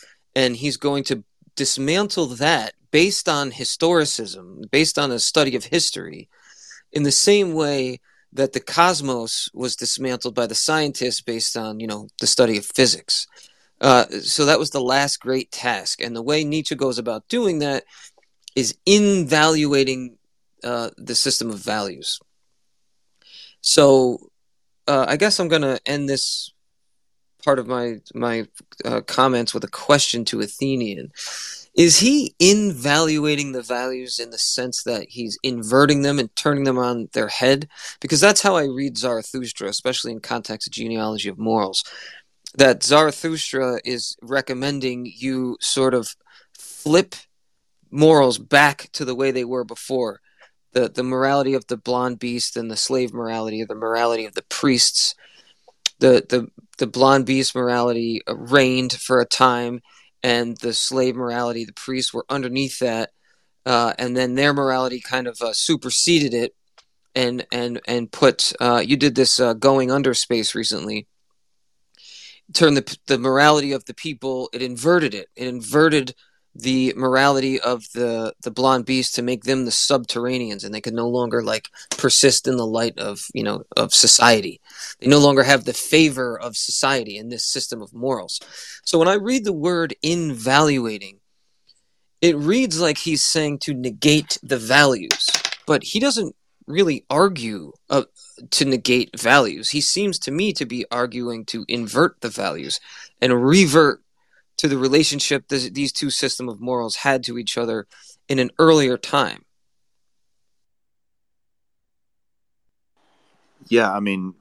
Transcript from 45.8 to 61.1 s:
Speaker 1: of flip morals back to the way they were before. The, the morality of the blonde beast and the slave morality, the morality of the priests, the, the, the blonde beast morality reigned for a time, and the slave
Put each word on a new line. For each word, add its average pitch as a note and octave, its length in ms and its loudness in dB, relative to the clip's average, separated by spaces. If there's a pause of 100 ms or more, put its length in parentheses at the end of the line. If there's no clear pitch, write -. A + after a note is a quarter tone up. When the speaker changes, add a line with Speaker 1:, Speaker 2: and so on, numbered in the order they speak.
Speaker 1:
of A#2+ 220 -2 (420)
flip - 600 0 (720)
morals C#3+ 480 6
back C#3+ 540 4
to D3+ 120 -8
the B2 120 -6
way C3+ 160 0
they B2+ 120 -2
were B2 200 -4
before. A#2 560 -6 (520)
The, A#2+ 180 2
the B2+ 120 -4
morality C3+ 520 2
of A#2+ 140 -4
the A#2+ 100 -4
blonde B2 400 -2
beast A#2+ 400 -6
and A#2 120 -6
the G#2+ 60 -8
slave B2+ 380 -2
morality, A2+ 500 -6
the G#2+ 100 -10
morality A2+ 520 0
of G2+ 80 -14
the - 160 -8
priests, - 640 0 (880)
the, B2+ 280 6
the, B2 200 -2 (280)
the C3 100 -2
blonde C3+ 380 4
beast C3 300 0
morality A#2+ 760 0
reigned B2+ 640 2
for - 260 0
a A#2+ 60 4
time, A#2+ 560 0 (420)
and A#2+ 360 0
the A2+ 160 -4
slave B2+ 420 -2